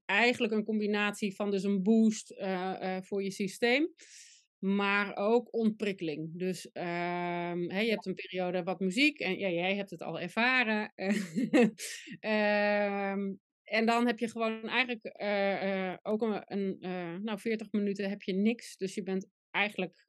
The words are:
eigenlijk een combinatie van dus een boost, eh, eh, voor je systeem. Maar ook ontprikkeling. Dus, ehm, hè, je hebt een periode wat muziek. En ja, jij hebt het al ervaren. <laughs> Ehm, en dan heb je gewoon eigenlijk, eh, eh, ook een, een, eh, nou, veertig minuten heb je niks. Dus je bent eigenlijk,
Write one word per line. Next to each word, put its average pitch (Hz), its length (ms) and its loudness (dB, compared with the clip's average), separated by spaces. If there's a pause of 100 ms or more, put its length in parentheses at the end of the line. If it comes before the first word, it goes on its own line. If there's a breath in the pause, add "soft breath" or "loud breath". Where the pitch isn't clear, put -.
eigenlijk 233 480 2
een 214 120 2
combinatie 208 680 0
van 202 160 -2
dus 196 120 0
een 202 200 2
boost, 220 480 4
eh, 185 680 -4
eh, 185 60 -6
voor 196 200 -4
je 196 80 -2
systeem. 240 640 0 (640 loud breath)
Maar 202 580 0
ook 233 380 2
ontprikkeling. 190 840 -2
Dus, 185 340 -4
ehm, 175 960 -2
hè, 185 100 -2
je 226 100 2
hebt 208 160 -2
een 185 80 -2
periode 180 480 -2
wat 175 180 -4
muziek. 240 380 2
En 185 200 -2
ja, 196 100 -2
jij 180 280 0
hebt 196 140 -6
het 170 120 -12
al 156 180 -6
ervaren. 220 760 0
<laughs> 196 760 2 (460 loud breath)
Ehm, 208 1120 0 (320)
en 226 220 0
dan 240 200 4
heb 233 120 2
je 233 120 -2
gewoon 220 380 -4
eigenlijk, 240 360 -2
eh, 196 880 0
eh, - 100 -10
ook 214 200 -2
een, 214 240 0
een, 196 340 -2
eh, 180 420 -6
nou, 214 160 -4
veertig 220 340 -4
minuten 202 360 0
heb 202 140 -6
je 202 120 -4
niks. 220 420 0
Dus 185 180 -6
je 214 80 -4
bent 190 260 -2 (220)
eigenlijk, 196 580 -2